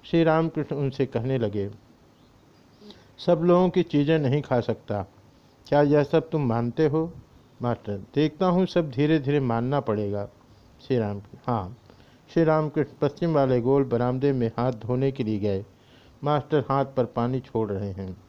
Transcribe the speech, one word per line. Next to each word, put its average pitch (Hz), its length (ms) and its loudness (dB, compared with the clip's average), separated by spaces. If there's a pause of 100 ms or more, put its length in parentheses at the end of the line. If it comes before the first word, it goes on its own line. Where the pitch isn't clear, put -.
श्री 165 200 2
रामकृष्ण 156 520 0
उनसे 139 300 -2
कहने 127 320 -2
लगे, 104 320 -2 (1600)
"सब 170 160 4
लोगों 175 280 6
की 180 120 0
चीज़ें 151 360 2
नहीं 143 240 0
खा 123 180 0
सकता, 104 460 -4 (600)
क्या 147 160 4
यह 147 200 4
सब 156 280 0
तुम 156 120 -2
मानते 120 440 0
हो?" 160 260 -2 (500)
मास्टर, 113 360 -4 (160)
"देखता 156 320 0
हूँ, 180 200 2
सब 165 240 -2
धीरे 147 280 2
धीरे 143 220 0
मानना 123 400 0
पड़ेगा।" 104 480 -4 (580)
श्री 127 120 0
राम, 101 240 -4 (240)
"हाँ।" 110 300 -4 (560)
श्री 170 120 2
रामकृष्ण 156 560 0
पश्चिम 160 340 -2
वाले 131 260 2
गोल 135 240 2
बरामदे 127 480 0
में 120 240 0
हाथ 123 160 0
धोने 123 400 -2
के 131 120 -6
लिए 107 140 -2
गए। 101 260 -2 (600)
मास्टर 147 360 0
हाथ 135 240 0
पर 135 200 -2
पानी 120 360 -4
छोड़ 110 320 -4
रहे 98 180 -4
हैं। 92 260 -10 (120)